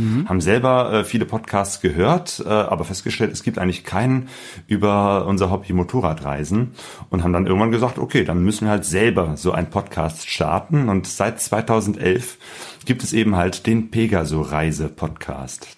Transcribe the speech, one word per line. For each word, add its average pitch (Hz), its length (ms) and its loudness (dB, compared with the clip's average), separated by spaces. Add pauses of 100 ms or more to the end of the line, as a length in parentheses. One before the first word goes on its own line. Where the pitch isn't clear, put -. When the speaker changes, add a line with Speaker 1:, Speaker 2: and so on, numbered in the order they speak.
(240)
Speaker 1:
Mhm. 208 60 -4
Speaker 2:
haben 95 120 2
selber, 120 520 4
äh, 107 100 2
viele 107 220 0
Podcasts 101 560 -4
gehört, 113 640 0
äh, - 40 -4
aber 107 360 0
festgestellt, - 480 -2
es - 100 -10
gibt - 140 -2
eigentlich 92 260 -2
keinen 127 460 0 (380)
über 101 580 2
unser 95 240 2
Hobby 95 240 -2
Motorradreisen 87 960 0 (380)
und 90 140 0
haben 87 100 2
dann 90 140 2
irgendwann 101 240 4
gesagt, 117 260 0
okay, 101 260 2
dann 85 200 2
müssen 107 220 0
wir 107 60 2
halt 101 140 0
selber 90 520 2
so 87 140 0
einen 85 200 -2
Podcast 80 580 -4
starten. 117 580 0
Und 95 200 0
seit - 340 -2
zweitausendelf 123 960 0 (480)
gibt 127 180 0
es - 80 -4
eben 110 240 2
halt 90 300 0
den 113 240 2
Pegaso 85 520 2
Reise 76 460 -2
Podcast. 71 800 -10 (100)